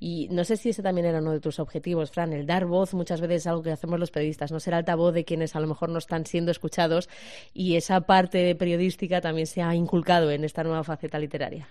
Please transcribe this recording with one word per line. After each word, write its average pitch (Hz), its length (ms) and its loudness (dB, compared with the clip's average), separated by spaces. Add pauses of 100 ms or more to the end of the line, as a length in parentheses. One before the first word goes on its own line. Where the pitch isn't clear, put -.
Y 170 300 -6
no 175 120 0
sé 214 140 0
si 240 120 -2
ese 214 140 -2
también 180 240 0
era 165 120 2
uno 156 120 -2
de 151 80 -2
tus 151 200 -4
objetivos, 160 520 -4
Fran, 170 220 -2
el 147 120 -4
dar 180 200 2
voz 180 280 2
muchas 170 280 -2
veces 175 220 0
es 175 40 -2
algo 165 160 0
que 160 80 -2
hacemos 165 300 -2
los 170 100 -2
periodistas, 151 400 -2
¿no? 160 80 -4
Ser 170 140 -2
altavoz 170 400 2
de 165 100 0
quienes 160 320 -2
a 156 60 0
lo 156 60 0
mejor 165 220 -4
no 165 100 -4
están 160 260 -4
siendo 170 260 0
escuchados, 165 560 0 (460)
y 180 220 2
esa 180 260 2
parte 180 540 4
periodística 180 640 0
también 160 260 -2
se 180 140 -4
ha 170 140 2
inculcado 170 540 4
en 147 140 0
esta 151 200 -4
nueva 160 200 -2
faceta 151 360 -6
literaria. 147 520 -6